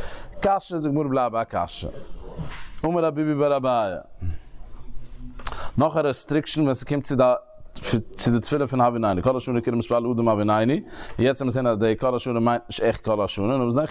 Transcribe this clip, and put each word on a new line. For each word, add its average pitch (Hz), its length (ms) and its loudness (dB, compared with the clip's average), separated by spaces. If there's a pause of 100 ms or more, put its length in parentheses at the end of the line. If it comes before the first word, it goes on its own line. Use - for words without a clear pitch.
(420)
קשיא, 190 360 0
די 151 120 0
גמרא 147 180 2
בלייבט 127 240 2
ביי 113 180 0
קשיא. - 400 -4 (960)
אמר 170 180 2
רבי 151 300 0
בר 143 240 2
אבאיה. 117 420 0 (1800)
נאך 151 200 2
א - 20 4
רעסטריקשן, 147 640 0
ווען 139 100 4
עס 127 120 -2
קומט 143 200 -2
צו 143 120 -2
דער, 123 200 6 (380)
פי-, - 260 0
צו - 320 0
דער 117 80 4
תפילה 143 280 0
פון 127 140 0
אבי 120 180 4
נייני. 98 220 2
קלה 127 180 2
שנה, 120 220 0
קענען 117 280 0
מיר 117 420 2
אבי 104 120 2
נייני. 113 380 2 (380)
יעצט 127 220 2
האבן 135 40 -4
מיר - 20 2
געזען, 123 200 0
אז 113 100 2
די 110 180 4
קלה 127 240 0
שנה 120 200 -2
מיינט, 120 300 2
איז - 100 -8
עכט 110 240 0
קלא 104 240 0
שנה. 101 260 0
און 135 80 0
מיר 120 80 0
זעגן, 143 220 0